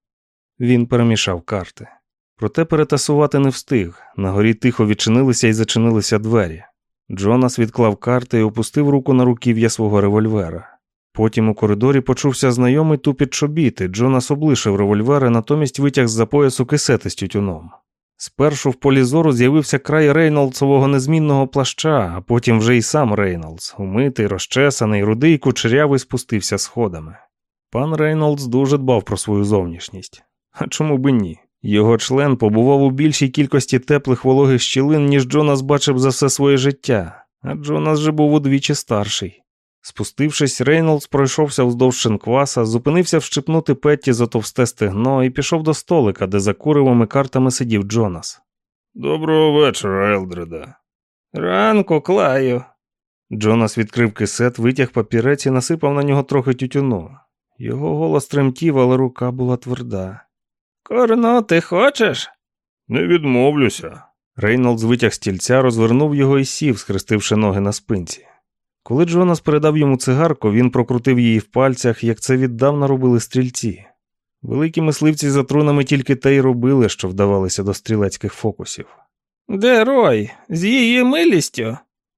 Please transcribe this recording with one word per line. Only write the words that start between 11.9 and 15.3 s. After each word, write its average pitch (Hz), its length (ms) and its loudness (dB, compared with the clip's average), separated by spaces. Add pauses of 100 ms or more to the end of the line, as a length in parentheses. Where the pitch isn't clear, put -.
почувся 127 500 0
знайомий 139 460 2
тупіт 139 360 -2
чобіт, 147 480 -2
і 92 60 -4
Джонас 123 440 0
облишив 143 440 0
револьвер 107 500 2
і 120 40 2
натомість 135 500 0